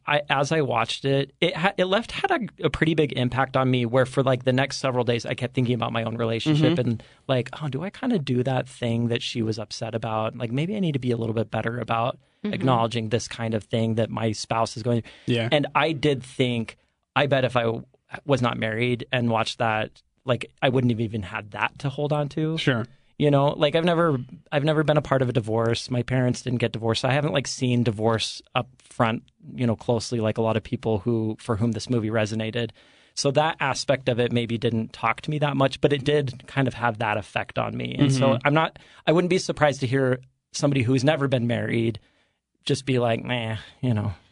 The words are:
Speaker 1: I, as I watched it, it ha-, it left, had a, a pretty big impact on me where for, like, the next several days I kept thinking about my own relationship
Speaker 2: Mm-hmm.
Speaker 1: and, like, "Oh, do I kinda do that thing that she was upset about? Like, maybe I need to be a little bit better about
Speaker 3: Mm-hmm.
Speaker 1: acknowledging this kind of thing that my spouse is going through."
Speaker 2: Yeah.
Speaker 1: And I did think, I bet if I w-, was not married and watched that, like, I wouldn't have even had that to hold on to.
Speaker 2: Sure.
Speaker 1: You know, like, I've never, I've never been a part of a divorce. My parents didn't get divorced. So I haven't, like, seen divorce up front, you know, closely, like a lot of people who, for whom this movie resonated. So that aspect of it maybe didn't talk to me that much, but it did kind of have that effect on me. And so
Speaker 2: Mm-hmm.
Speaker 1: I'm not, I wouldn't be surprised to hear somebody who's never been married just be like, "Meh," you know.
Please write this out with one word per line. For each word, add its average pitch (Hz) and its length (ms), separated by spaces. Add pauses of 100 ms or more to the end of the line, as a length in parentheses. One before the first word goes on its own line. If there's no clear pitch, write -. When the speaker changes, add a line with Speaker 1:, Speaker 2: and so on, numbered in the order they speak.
Speaker 1:
I, 147 240
as 139 220
I 160 100
watched 117 440
it, 139 260 (100)
it 170 140
ha-, 185 220
it 180 80
left, 202 260
had - 200
a, 240 340
a 139 40
pretty 160 260
big 151 180
impact 127 440
on 131 140
me 123 140
where 123 200
for, 131 160
like, 127 220
the 127 100
next 135 240
several 123 280
days 117 200
I - 100
kept 123 200
thinking 123 180
about 117 200
my 113 100
own 113 140
relationship 147 600
Speaker 2:
Mm-hmm. 123 120
Speaker 1:
and, 110 140 (260)
like, 127 200 (120)
"Oh, 151 80
do 135 120
I 190 80
kinda 247 300
do 127 240
that 127 240
thing 117 400
that 117 160
she - 180
was 110 160
upset 110 380
about? 110 420
Like, 120 140
maybe 165 240
I 208 40
need 170 140
to 135 60
be 123 120
a 117 60
little 113 180
bit 110 140
better 113 300
about 117 400 (240)
Speaker 3:
Mm-hmm. 208 120
Speaker 1:
acknowledging 117 520
this 113 220
kind 113 240
of 107 100
thing 113 320
that 110 140
my 110 240
spouse 113 420
is 110 80
going 120 180
through." - 100 (240)
Speaker 2:
Yeah. 113 160
Speaker 1:
And 147 220
I 156 200
did 139 280
think, 120 560 (380)
I 139 120
bet 127 180
if 123 100
I 120 80
w-, 117 220 (400)
was 135 160
not 123 160
married 113 560
and 120 160
watched 113 300
that, 110 420 (240)
like, 123 260 (100)
I 143 80
wouldn't 123 220
have 110 100
even 110 220
had 104 280
that 104 280
to 143 100
hold 147 240
on 147 160
to. 160 280
Speaker 2:
Sure. 120 280 (320)
Speaker 1:
You 147 140
know, 139 180
like, 151 260
I've 165 100
never, 165 320 (340)
I've 143 120
never 156 200
been 151 140
a 147 40
part 135 200
of 123 80
a 117 40
divorce. 113 580
My 123 100
parents 123 400
didn't 120 180
get 113 140
divorced. 113 280
So 131 80
I 127 40
haven't, 147 200
like, 135 140
seen 123 360
divorce 110 580 (140)
up 123 120 (120)
front, - 440 (300)
you 127 140
know, 110 80
closely, 117 440
like 107 180
a 113 40
lot 110 160
of 107 60
people 110 360
who, 110 400
for 117 180
whom 117 160
this 110 160
movie 110 200
resonated. 110 600 (440)
So 143 160
that 151 280
aspect 131 500
of 117 100
it 120 120
maybe 117 260
didn't 113 360
talk - 280
to - 80
me 151 100
that 143 160
much, 135 240
but 143 140
it 135 100
did 143 440
kind 135 200
of 110 60
have 117 260
that 107 180
effect - 420
on 113 180
me. 123 200
And 135 160
so 135 180
Speaker 2:
Mm-hmm. 135 160
Speaker 1:
I'm 143 60
not, 160 260 (280)
I 160 60
wouldn't 175 160
be 180 80
surprised 147 440
to 131 60
hear 127 320 (320)
somebody 143 320
who's 123 220
never 143 240
been 120 180
married 113 520 (680)
just - 200
be 131 120
like, 117 280
"Meh," 117 320 (240)
you 127 120
know. 104 200 (180)